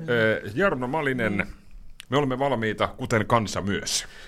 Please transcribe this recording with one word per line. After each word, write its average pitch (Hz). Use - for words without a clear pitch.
Ö, 110
Jarno 143
Malinen, 123
me 123
olemme 131
valmiita, 113
kuten 113
kansa 110
myös. 92